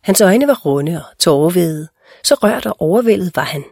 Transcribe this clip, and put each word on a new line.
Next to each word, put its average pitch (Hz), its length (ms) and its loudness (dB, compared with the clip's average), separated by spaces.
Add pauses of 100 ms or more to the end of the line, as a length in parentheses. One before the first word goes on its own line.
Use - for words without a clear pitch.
Hans 196 180 2
øjne 220 260 4
var 277 200 0
runde 147 300 -2
og - 220 -14
tårevædede, 160 680 0 (360)
så 285 100 2
rørt 226 320 -2
og - 140 -6
overvældet 196 560 0
var 131 80 -2
han. 143 260 -8